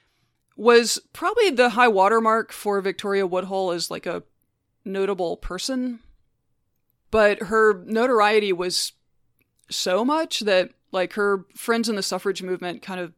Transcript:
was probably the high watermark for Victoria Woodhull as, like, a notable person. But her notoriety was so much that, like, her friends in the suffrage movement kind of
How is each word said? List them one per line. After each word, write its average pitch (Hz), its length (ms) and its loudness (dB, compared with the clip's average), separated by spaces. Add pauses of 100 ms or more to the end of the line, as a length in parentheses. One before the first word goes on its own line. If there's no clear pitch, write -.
(580)
was 233 400 4 (140)
probably 403 380 0
the 240 200 4
high 240 180 4
watermark 220 640 2
for 202 300 -4
Victoria 196 460 -2
Woodhull 185 460 -2
as, 170 180 -6
like, - 160 -10
a 175 160 -6 (600)
notable 190 520 -4
person. 247 640 -6 (1080)
But 214 340 2
her 214 420 2
notoriety 214 640 2
was 180 400 -4 (800)
so 185 340 0
much 320 360 -2
that, 190 300 2 (220)
like, 180 220 -2
her 202 300 -2 (100)
friends 233 360 -2
in 214 60 -2
the 196 60 -6
suffrage 185 400 -6
movement 180 380 -8
kind 185 200 -10
of 175 180 -10